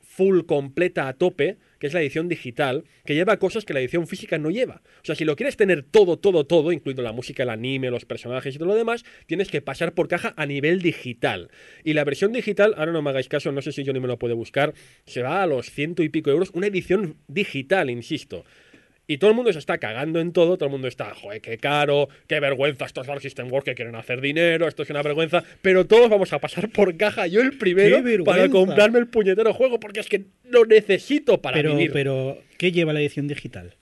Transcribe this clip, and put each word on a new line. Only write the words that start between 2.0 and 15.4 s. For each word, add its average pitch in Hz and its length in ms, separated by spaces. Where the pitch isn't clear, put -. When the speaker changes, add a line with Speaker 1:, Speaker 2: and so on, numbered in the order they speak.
Speaker 1:
edición 156 280
digital, 139 560
que 147 120
lleva 185 220
cosas 202 260
que - 80
la 139 80
edición 160 260
física 175 320
no 151 100
lleva. 202 320
O - 20
sea, 160 120
si 165 80
lo 156 100
quieres 254 220
tener 180 260
todo, 175 380
todo, 175 260
todo, 165 240
incluido 135 320
la 117 80
música, 127 320
el 123 80
anime, 127 400
los 120 140
personajes 127 500
y 143 40
todo 165 100
lo 208 80
demás, 233 280
tienes 185 240
que 147 100
pasar 165 320
por 165 140
caja - 300
a 151 100
nivel 147 360
digital. 123 680
Y 156 120
la 147 100
versión 170 280
digital, 202 440
ahora 156 160
no 160 100
me 147 80
hagáis 135 180
caso, 147 220
no 139 100
sé 147 120
si 139 120
Johnny 135 140
me 123 80
lo 120 140
puede 117 140
buscar, 139 380
se - 180
va 160 200